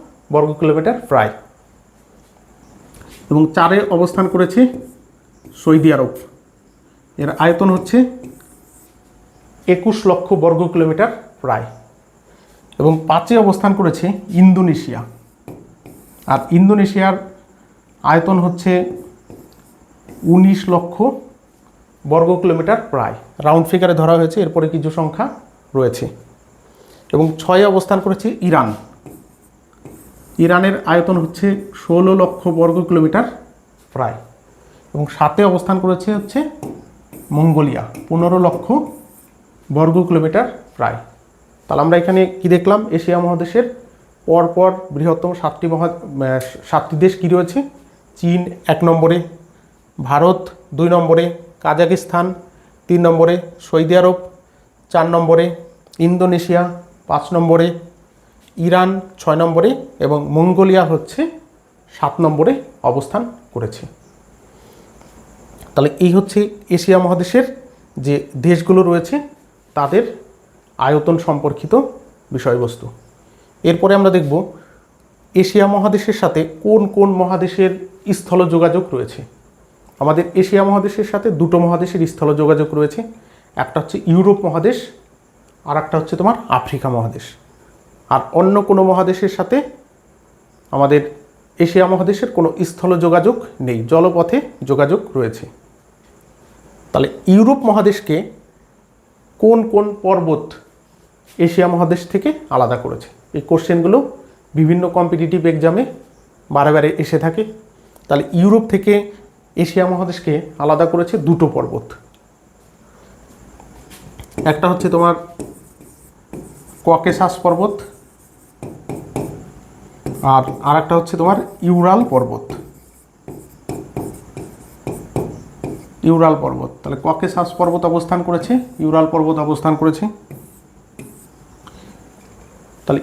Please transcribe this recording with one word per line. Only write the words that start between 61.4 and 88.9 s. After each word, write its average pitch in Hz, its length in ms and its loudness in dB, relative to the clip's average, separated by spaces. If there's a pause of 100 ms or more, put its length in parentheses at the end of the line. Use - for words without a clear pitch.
সাত 147 220 -4
নম্বরে 160 320 2 (300)
অবস্থান 139 400 -2 (320)
করেছে। - 320 -8 (1900)
তাহলে 147 160 2 (140)
এই 180 80 4
হচ্ছে 196 360 0 (280)
এশিয়া 185 220 2
মহাদেশের 180 460 0 (520)
যে 139 180 -2 (220)
দেশগুলো 170 460 2
রয়েছে 170 320 0 (600)
তাদের 151 280 0 (760)
আয়তন 151 400 0
সম্পর্কিত 151 560 -4 (580)
বিষয়বস্তু। 120 540 -4 (760)
এরপরে 170 320 2
আমরা 196 160 4
দেখব 156 220 0 (1000)
এশিয়া 190 320 4
মহাদেশের 208 560 0
সাথে 165 180 0 (220)
কোন 208 240 4
কোন 196 220 2 (140)
মহাদেশের 180 500 0 (460)
স্থল 180 300 0
যোগাযোগ 170 360 2 (100)
রয়েছে। 123 260 -8 (800)
আমাদের 156 260 2 (100)
এশিয়া 190 300 2
মহাদেশের 202 400 0
সাথে 208 260 -2
দুটো 170 280 0
মহাদেশের 170 480 0
স্থল 156 300 -4
যোগাযোগ 151 320 2 (100)
রয়েছে, 151 220 -2 (560)
একটা - 240 -4
হচ্ছে - 260 -10
ইউরোপ 185 400 4
মহাদেশ, 160 300 0 (880)
আর 147 120 -6
একটা 156 220 -2
হচ্ছে 160 180 -4
তোমার 196 200 0 (120)
আফ্রিকা 131 480 -4
মহাদেশ। 113 280 -6 (840)
আর 131 120 0 (120)
অন্য 190 300 2
কোনো 196 220 2
মহাদেশের 185 520 0